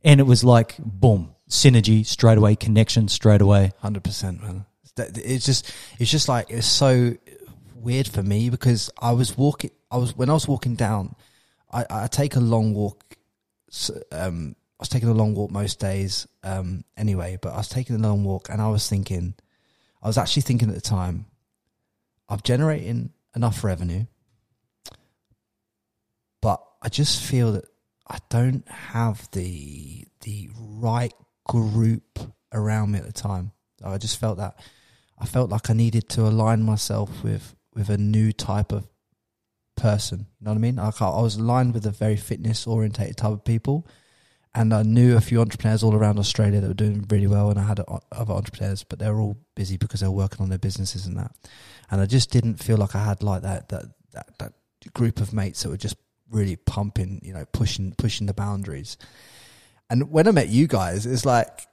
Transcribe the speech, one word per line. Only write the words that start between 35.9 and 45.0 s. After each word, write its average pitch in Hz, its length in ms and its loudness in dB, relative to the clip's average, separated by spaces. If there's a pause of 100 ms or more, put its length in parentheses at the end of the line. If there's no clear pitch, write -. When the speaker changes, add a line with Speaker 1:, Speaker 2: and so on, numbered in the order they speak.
Speaker 2:
to 113 120 0
align 110 400 2
myself 107 600 -2
with, 104 320 -8 (200)
with 104 160 -4
a 104 80 0
new 107 340 2
type 104 400 -4
of 101 140 -6 (880)
person. 104 500 -2 (140)
You 104 40 -20
know 107 60 -6
what 107 60 0
I 107 40 0
mean? 120 160 0
Like, 107 240 -4
I, 104 80 2
I 113 140 0
was 107 140 0
aligned 120 380 0
with 110 120 -4
a 104 40 0
very 107 260 -2
fitness 110 500 -4
orientated 110 500 -2
type 110 160 4
of 104 120 -8
people, 135 420 0 (680)
and 113 200 2
I 107 80 2
knew 120 340 6